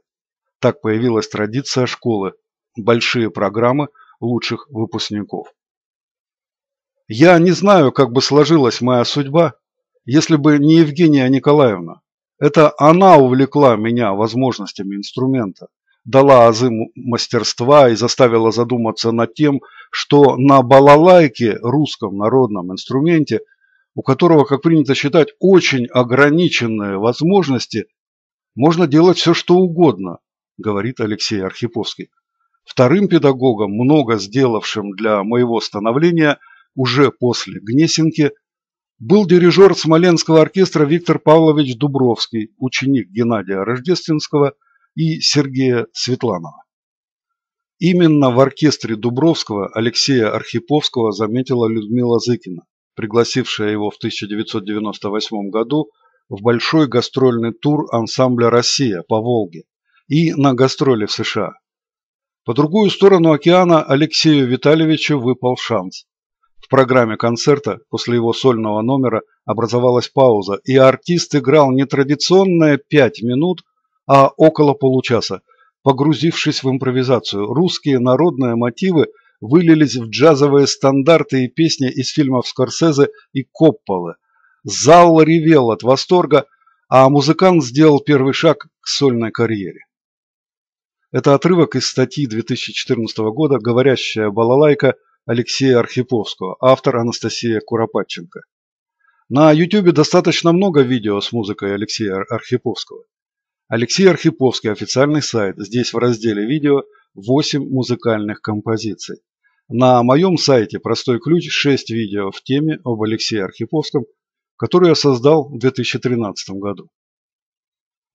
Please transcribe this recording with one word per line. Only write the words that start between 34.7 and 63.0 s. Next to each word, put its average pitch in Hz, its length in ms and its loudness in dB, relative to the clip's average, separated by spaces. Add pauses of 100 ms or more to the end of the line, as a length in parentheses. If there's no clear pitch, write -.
для 107 300 -2
моего 117 380 -2
становления 147 800 -2 (360)
уже 127 360 0
после 107 500 -6
Гнесинки, 151 720 0 (680)
был 180 280 2
дирижер 175 500 4
Смоленского 160 640 2
оркестра 156 460 0
Виктор 160 320 -2
Павлович 151 580 2
Дубровский, 120 800 -2
ученик 127 540 -4
Геннадия 98 520 -2
Рождественского 143 920 -2 (400)
и 160 260 -4
Сергея 131 720 -2
Светланова. 98 720 -6 (1120)
Именно 160 520 2
в 120 80 -2
оркестре 135 560 0
Дубровского 117 800 -2
Алексея 113 580 -2
Архиповского 113 800 -4
заметила 113 560 -2
Людмила 113 540 -2
Зыкина, 101 420 -6 (320)
пригласившая 110 800 -2
его 104 180 -4
в - 80 -16
тысяча 107 300 -10
девятьсот 107 360 -8
девяносто 104 460 -8
восьмом 104 400 -8
году 120 400 -4 (380)
в 101 120 -14
большой 120 460 0
гастрольный 117 680 0
тур 147 380 -4
ансамбля 117 600 0
«Россия» 120 520 -2
по 110 180 -2
Волге 107 440 -6 (420)
и 160 260 0
на 139 220 0
гастроли 127 520 0
в - 60 -8
С 113 120 -8
Ш 101 220 -6
А. 82 60 -12 (920)
По 120 100 -6
другую 160 360 0
сторону 175 420 4